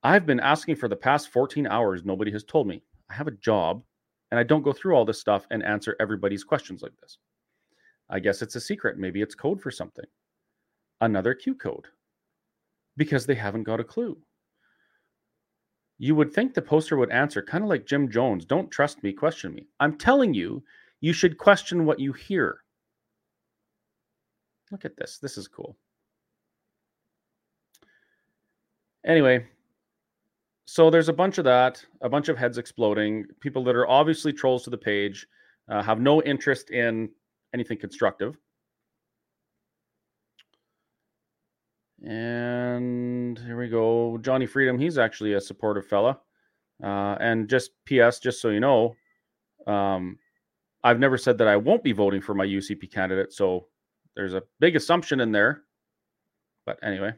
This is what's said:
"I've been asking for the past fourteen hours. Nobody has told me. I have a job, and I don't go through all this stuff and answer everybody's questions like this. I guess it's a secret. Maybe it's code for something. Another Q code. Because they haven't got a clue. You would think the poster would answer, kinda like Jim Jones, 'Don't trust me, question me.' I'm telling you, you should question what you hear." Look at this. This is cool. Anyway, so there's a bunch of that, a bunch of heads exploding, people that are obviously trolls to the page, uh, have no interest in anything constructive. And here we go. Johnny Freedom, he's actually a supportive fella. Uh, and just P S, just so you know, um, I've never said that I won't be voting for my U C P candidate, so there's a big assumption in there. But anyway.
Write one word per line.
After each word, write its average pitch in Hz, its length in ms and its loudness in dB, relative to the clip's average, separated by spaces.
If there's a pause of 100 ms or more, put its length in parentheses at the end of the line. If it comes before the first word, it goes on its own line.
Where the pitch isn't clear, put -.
"I've 175 240 6
been 131 140 2
asking 147 360 0
for 123 120 -4
the 101 80 -2
past 143 340 0
fourteen 135 360 0
hours. 98 380 0
Nobody 98 280 -2
has 107 120 -8
told 143 220 0
me. 95 160 -8 (260)
I - 60 -18
have 151 140 -6
a 135 40 -8
job, 101 500 0 (480)
and 117 80 0
I 120 40 2
don't 147 200 2
go 143 100 0
through 185 220 -2
all 117 120 6
this 110 140 -4
stuff 101 300 0
and 113 120 -4
answer 104 380 -4
everybody's 98 440 -2
questions 110 380 -6
like - 180 -16
this. - 160 -20 (920)
I 98 100 -4
guess 98 220 -2
it's 113 140 -10
a 120 40 -8
secret. - 380 -6
Maybe 95 240 -4
it's 110 120 -6
code 190 280 -4
for 139 80 -8
something. - 340 -14 (960)
Another 110 320 0
Q - 220 -4
code. - 320 -10 (1080)
Because 139 300 0
they 139 80 2
haven't 107 300 -6
got 110 160 -4
a 120 40 -4
clue. 226 320 -6 (1800)
You 135 160 2
would 151 180 2
think 262 220 -2
the - 80 -2
poster 156 340 0
would 123 140 2
answer, 127 300 0
kinda 190 260 -4
like 147 200 -2
Jim 143 240 -2
Jones, 110 340 0
'Don't 175 260 -2
trust - 320 -2
me, 101 100 -4
question 147 420 -4
me.' - 120 -18 (140)
I'm 151 160 2
telling 247 380 2
you, 104 280 -6 (380)
you 160 120 0
should 165 260 2
question 180 480 4
what 151 120 2
you 139 140 -4
hear." 147 500 -4 (2000)
Look 196 140 -14
at - 120 -10
this. - 220 -14
This 135 200 -12
is 95 100 -16
cool. - 280 -18 (3250)
Anyway, 131 420 4 (1160)
so 165 240 6
there's 160 220 4
a - 20 0
bunch 190 260 0
of 165 60 -2
that, 127 400 4 (160)
a 123 80 -4
bunch 147 200 0
of 131 100 -2
heads 123 200 -2
exploding, 107 680 -2 (140)
people 135 240 -6
that 123 120 2
are 123 120 0
obviously 151 440 2
trolls 131 320 0
to - 60 -12
the 120 80 -8
page, 101 480 -4 (420)
uh, 107 140 -4
have 110 180 0
no 143 220 4
interest 139 480 -2
in 113 420 -2 (400)
anything 120 240 -6
constructive. 107 600 -4 (3750)
And 123 1400 -4
here 120 200 -12
we 120 100 -6
go. 117 500 0
Johnny 131 280 0
Freedom, 127 320 2
he's 156 200 -2
actually 107 360 0
a 98 60 0
supportive 101 460 -4
fella. 113 340 2 (600)
Uh, 101 380 -4
and 113 280 0
just 131 240 0 (120)
P 135 160 2
S, 117 180 6
just 123 220 -6
so 120 80 -2
you 107 120 0
know, 120 360 2 (720)
um, 98 520 -4 (640)
I've 120 160 6
never 131 180 4
said 120 220 2
that 113 100 6
I 104 80 6
won't 143 280 2
be 131 80 0
voting 98 280 2
for 101 140 -8
my 98 100 0
U 98 160 -2
C 98 140 -8
P 95 120 -16
candidate, 95 460 -4
so 90 360 -2 (480)
there's 92 180 -6
a 95 80 -4 (180)
big 165 160 4
assumption 165 440 0
in 113 120 0
there. 110 320 2 (1040)
But 113 160 -8
anyway. 101 360 -6